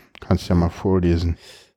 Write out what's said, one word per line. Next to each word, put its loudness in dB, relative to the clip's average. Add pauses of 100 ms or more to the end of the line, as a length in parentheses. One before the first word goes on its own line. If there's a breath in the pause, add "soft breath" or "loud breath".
(200 soft breath)
Kannst -2
ja 2
mal 2
vorlesen. 0 (400 soft breath)